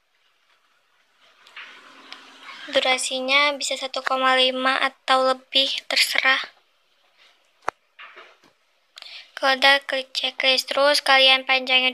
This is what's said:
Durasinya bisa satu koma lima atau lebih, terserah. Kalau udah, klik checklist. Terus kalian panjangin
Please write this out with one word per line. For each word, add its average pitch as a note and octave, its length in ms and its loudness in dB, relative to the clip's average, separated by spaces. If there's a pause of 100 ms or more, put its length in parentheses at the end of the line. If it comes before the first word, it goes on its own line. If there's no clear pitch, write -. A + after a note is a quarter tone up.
(2750)
Durasinya C4+ 880 0
bisa C4+ 160 -6
satu C4 320 -8
koma C4 320 0
lima B3+ 400 0
atau C4 560 0
lebih, C4+ 560 -2
terserah. - 560 0 (3000)
Kalau C4+ 240 0
udah, C#4 320 4
klik C4 240 -6
checklist. C4 560 -2
Terus C#4+ 320 2
kalian C4 480 4
panjangin B3+ 440 0